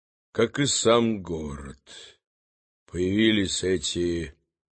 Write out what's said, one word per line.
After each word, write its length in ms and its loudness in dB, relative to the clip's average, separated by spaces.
как 280 -2
и 80 0
сам 560 2
город. 960 -12
Появились 760 2
эти 720 -2